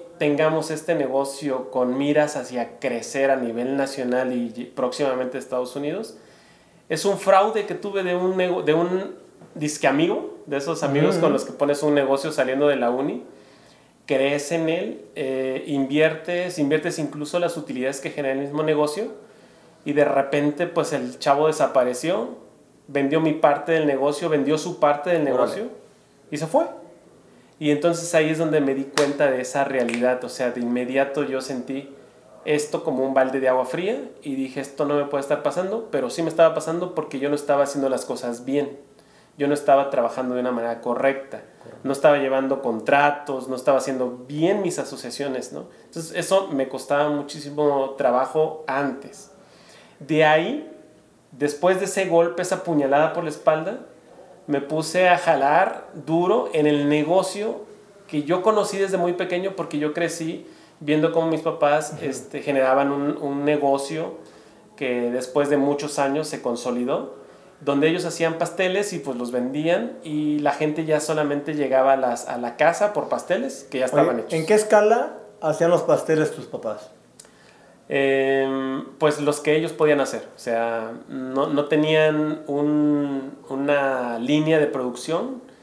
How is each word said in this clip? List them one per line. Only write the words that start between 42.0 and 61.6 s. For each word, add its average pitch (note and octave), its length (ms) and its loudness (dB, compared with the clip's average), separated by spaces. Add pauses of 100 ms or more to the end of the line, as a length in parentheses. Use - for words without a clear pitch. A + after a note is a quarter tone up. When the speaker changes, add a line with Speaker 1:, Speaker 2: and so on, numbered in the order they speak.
Speaker 1:
llevando C3+ 440 0
contratos, C3+ 880 0
no C3 80 -4
estaba C3+ 220 2
haciendo B2+ 500 -4
bien E3+ 340 0
mis E3+ 160 -2
asociaciones, C3 720 -8
¿no? - 140 -12 (200)
Entonces, E3 300 -10
eso F#3+ 320 2
me C3+ 200 -2
costaba C#3+ 400 0
muchísimo C#3+ 920 -2
trabajo C3+ 680 0
antes. C3+ 640 -6 (680)
De D3 260 2
ahí, E3+ 460 2 (640)
después D3 480 2
de G3 60 -2
ese F#3+ 200 -2
golpe, E3+ 360 2
esa F3 220 -2
puñalada D3 480 2
por E3 120 -4
la D#3 60 -4
espalda, E3 500 0 (680)
me C#3+ 140 0
puse D#3+ 480 2
a F3 100 8
jalar D3+ 680 4 (180)
duro F3+ 460 2
en D3+ 140 4
el D3 220 4
negocio F3+ 760 2 (440)
que D3 180 -4
yo F3+ 180 2
conocí G#3 340 2
desde F#3+ 220 0
muy F3 160 2
pequeño, F3+ 420 -2
porque D3+ 220 -6
yo D3+ 160 -2
crecí E3 520 -4 (340)
viendo D#3 320 2
cómo E3 160 2
mis D#3 120 0
papás, D3+ 560 0